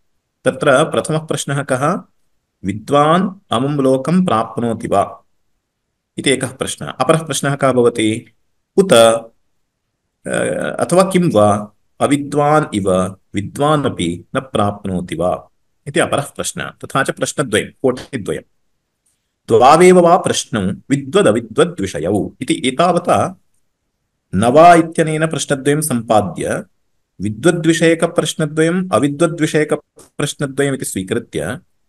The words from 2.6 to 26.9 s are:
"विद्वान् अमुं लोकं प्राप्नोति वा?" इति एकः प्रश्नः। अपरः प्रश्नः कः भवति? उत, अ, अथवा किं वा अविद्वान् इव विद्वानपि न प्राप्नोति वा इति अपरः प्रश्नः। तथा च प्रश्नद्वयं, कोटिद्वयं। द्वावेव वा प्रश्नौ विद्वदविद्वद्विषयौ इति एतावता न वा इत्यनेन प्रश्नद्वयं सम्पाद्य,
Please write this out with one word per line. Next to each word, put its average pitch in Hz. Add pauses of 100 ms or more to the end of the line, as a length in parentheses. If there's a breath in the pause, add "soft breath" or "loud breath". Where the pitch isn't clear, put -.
"विद्वान् 147
अमुं 131
लोकं 143
प्राप्नोति 117
वा?" - (920)
इति -
एकः 127
प्रश्नः। -
अपरः 156
प्रश्नः 143
कः 139
भवति? 120 (440)
उत, 190
अ, 113 (1500)
अथवा 180
किं 180
वा 104 (280)
अविद्वान् 143
इव 98 (420)
विद्वानपि 110 (100)
न -
प्राप्नोति 98
वा 85 (380)
इति 147
अपरः 131
प्रश्नः। -
तथा -
च -
प्रश्नद्वयं, 117
कोटिद्वयं। 104 (1080)
द्वावेव 160
वा 175
प्रश्नौ - (280)
विद्वदविद्वद्विषयौ 123 (100)
इति -
एतावता 175 (920)
न 98
वा 160
इत्यनेन 160
प्रश्नद्वयं 143
सम्पाद्य, 110 (580)